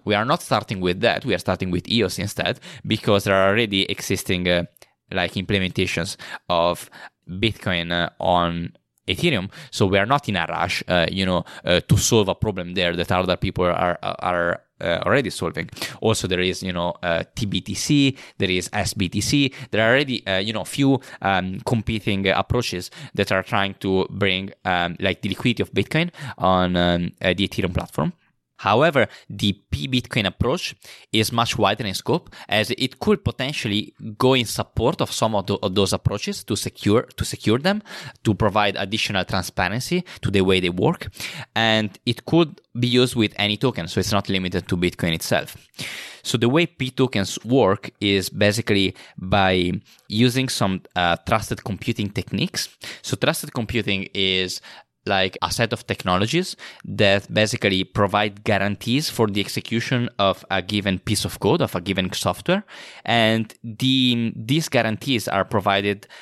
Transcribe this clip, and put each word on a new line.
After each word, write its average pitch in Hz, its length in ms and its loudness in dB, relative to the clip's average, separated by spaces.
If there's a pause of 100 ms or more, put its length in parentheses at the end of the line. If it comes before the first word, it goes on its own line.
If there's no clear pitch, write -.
We 104 100 2
are 107 120 2
not 160 160 0
starting 107 360 -2
with 90 220 0
that. 110 240 2
We 113 100 0
are 87 40 0
starting 92 320 -2
with 87 180 -2
eos 104 300 0
instead, 92 420 -4 (260)
because 101 380 2
there 101 100 4
are 95 140 6
already 101 420 2
existing, 92 560 -2
uh, 87 180 4 (460)
like, 90 220 -2
implementations 92 840 -2 (320)
of 87 400 0 (360)
Bitcoin, 90 680 -2
uh, 87 180 -2 (100)
on 87 540 0 (340)
Ethereum. 101 420 0 (200)
So - 160 2
we 95 100 4
are 98 80 4
not 135 240 0
in 104 80 0
a 82 100 0
rush, 85 400 -2
uh, 87 240 2
you 95 140 -2
know, 90 220 0 (180)
uh, 87 160 4
to - 160 4
solve 101 320 4
a 92 60 2
problem 92 400 -6
there 87 200 0
that 85 160 -2
other 90 280 2
people 90 260 -2
are, 87 380 0
are, 87 580 -2 (200)
uh, 90 260 -2
already 117 240 2
solving. - 380 -4 (320)
Also, 107 280 0
there 90 120 0
is, 90 220 -2
you 92 100 -4
know, 87 300 -4
uh, 85 220 0 (100)
T 110 120 -4
B 80 160 -2
T 107 120 -8
C, 139 420 2 (200)
there 95 140 0
is 90 220 -2
S 104 220 -2
B 92 140 -2
T 101 120 -4
C. 143 320 2 (180)
There 107 120 0
are 113 80 4
already, 131 340 0
uh, 95 140 0
you 104 140 -2
know, 107 120 -6
few, 135 360 2 (220)
um, 92 420 0
competing, 107 640 0
uh, 92 80 4
approaches 95 540 -2 (240)
that 101 180 0
are 95 100 2
trying 98 380 -2
to 95 300 2
bring, 98 420 -2 (120)
um, 87 360 0
like, 95 220 -2
the 101 80 -2
liquidity 113 320 0
of - 100 -10
Bitcoin 156 380 0 (260)
on, 92 400 2
um, 87 340 2 (120)
uh, 92 120 2
the 92 140 0
Ethereum 90 260 -4
platform. - 380 -2 (480)
However, 135 460 4 (240)
the 101 220 0 (180)
P 143 160 -4
Bitcoin 123 400 0
approach 123 480 -2 (380)
is 107 180 2
much 117 260 0
wider 107 300 2
in 98 80 -4
scope, - 400 -2 (140)
as 110 240 0
it - 260 -4
could - 260 2
potentially 123 680 -4 (240)
go 131 160 4
in 120 120 2
support - 540 -2
of - 120 -4
some 113 240 0
of, 98 100 -2
the, 101 120 0
of 95 180 -2
those 98 160 4
approaches 101 500 -2
to 104 140 -4
secure, - 460 0
to - 220 -6
secure - 360 0
them, 196 240 0 (400)
to 107 100 2
provide 104 400 2
additional 98 500 -2
transparency 101 800 -2 (180)
to - 100 -2
the 98 80 4
way 92 180 6
they 90 120 2
work, 104 360 0 (480)
and 110 500 0
it - 220 -4
could 165 340 2 (160)
be 123 120 2
used 123 260 4
with 110 220 2
any 104 200 0
token, 101 300 -2
so 95 140 -2
it's 95 100 0
not 101 180 0
limited 92 380 -2
to - 100 0
Bitcoin 85 380 0
itself. - 420 -2 (680)
So - 120 -2
the 117 120 4
way 160 180 4
P 127 240 -6
tokens 117 540 0
work 107 460 2 (100)
is 98 280 2
basically 104 680 2 (200)
by 92 540 2 (380)
using 123 400 2
some, 95 340 -2 (140)
uh, 87 180 2 (140)
trusted 110 340 -2
computing 104 480 -4
techniques. - 580 -4 (340)
So - 140 -6
trusted 151 380 -2
computing 104 600 -2
is 92 460 0 (480)
like, 95 340 2
a 87 80 0
set 117 220 0
of - 140 -6
technologies 110 680 0 (300)
that 101 480 2
basically 101 500 2
provide 104 640 0
guarantees 104 640 0
for 113 160 2
the 101 140 0
execution 117 680 -2 (100)
of 98 320 2
a 98 120 0
given 95 380 -2
piece - 240 -2
of - 160 -8
code, 147 220 2
of - 120 -2
a 92 60 -4
given 98 320 -2
software. 185 500 -2 (420)
And 113 480 2 (120)
the, 120 720 2
these 135 320 0
guarantees 113 580 0
are 95 180 0
provided 101 640 0 (160)